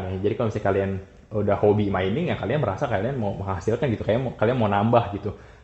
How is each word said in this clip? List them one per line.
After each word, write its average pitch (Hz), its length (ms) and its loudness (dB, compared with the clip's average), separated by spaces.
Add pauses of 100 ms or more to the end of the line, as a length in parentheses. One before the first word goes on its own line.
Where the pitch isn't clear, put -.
ya. 92 60 -6 (100)
Jadi 104 160 0
kalau 120 160 0
misalnya 101 160 -2
kalian 98 220 0 (380)
udah 101 320 0
hobi 104 320 4
mining 107 400 0
ya, - 80 -2
kalian 113 220 0
merasa 98 260 -2
kalian 113 300 -2
mau 101 180 -2
menghasilkan 98 540 -2
gitu, 104 100 -2
kayak 104 160 2
mau, 127 160 -4
kalian 120 240 2
mau 113 80 2
nambah 101 480 4
gitu. 98 220 -6 (280)